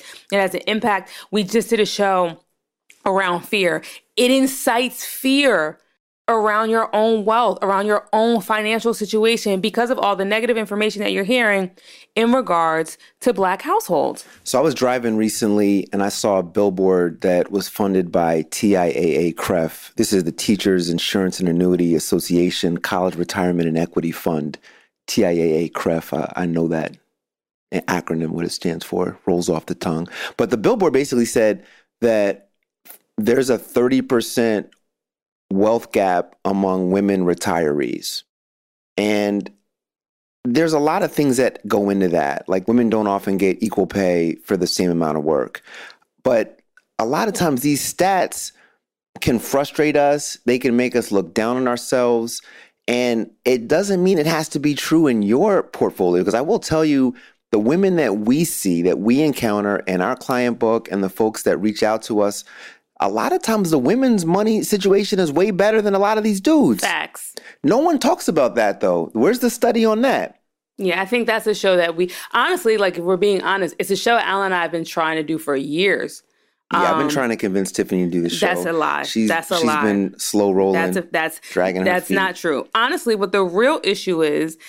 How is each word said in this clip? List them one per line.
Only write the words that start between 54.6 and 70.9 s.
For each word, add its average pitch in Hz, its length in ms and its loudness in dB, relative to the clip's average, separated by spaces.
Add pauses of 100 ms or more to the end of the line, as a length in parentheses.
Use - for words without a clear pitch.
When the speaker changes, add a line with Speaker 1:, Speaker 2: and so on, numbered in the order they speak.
Speaker 2:
true 156 320 2
in 113 140 2
your 151 420 2
portfolio. 92 600 0
'Cause 101 100 0
I 117 80 2
will 185 180 0
tell 160 240 0
you, 135 320 2 (360)
the 107 80 2
women 175 360 2
that 117 220 2
we 123 260 2
see, 87 380 -2
that 87 180 2
we 120 220 2
encounter 104 560 0 (100)
in 92 140 0
our 120 140 0
client 123 440 -2
book 113 320 0
and 98 120 2
the 92 60 -2
folks 110 340 -2
that 87 140 2
reach 104 260 -2
out 110 200 0
to 104 180 0
us, 101 220 -2 (580)
a 196 80 0
lot 220 240 0
of 359 80 -2
times 208 300 0
the 160 60 4
women's 208 480 2
money 208 380 2
situation 196 560 2
is 170 100 2
way 185 220 2
better 208 300 2
than 202 120 0
a 190 60 2
lot 208 180 2
of 214 60 -2
these 208 160 0
dudes. 208 420 2
Speaker 1:
Facts. 160 520 -4 (280)
Speaker 2:
No 185 160 2
one 311 220 2
talks 302 300 0
about 139 260 2
that, 101 240 0
though. 87 320 0
Where's 190 280 2
the 240 100 0
study 233 340 0
on 220 200 2
that? 175 360 -2 (380)
Speaker 1:
Yeah, 185 240 -2